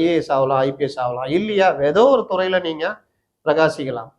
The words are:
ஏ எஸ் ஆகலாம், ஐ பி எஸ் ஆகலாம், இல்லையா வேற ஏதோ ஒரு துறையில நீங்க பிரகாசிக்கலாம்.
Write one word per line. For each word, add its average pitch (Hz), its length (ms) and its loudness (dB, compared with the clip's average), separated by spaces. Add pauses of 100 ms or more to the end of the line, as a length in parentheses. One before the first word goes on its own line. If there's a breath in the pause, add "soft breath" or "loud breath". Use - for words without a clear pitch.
ஏ 170 100 2
எஸ் 156 160 -2
ஆகலாம், 135 260 2
ஐ 135 160 2
பி 143 100 -6
எஸ் 139 160 -6
ஆகலாம், 123 320 -4
இல்லையா 196 380 0
வேற 143 180 0
ஏதோ 165 200 2
ஒரு 262 220 2
துறையில 185 320 0
நீங்க 160 240 -6 (600)
பிரகாசிக்கலாம். 147 720 0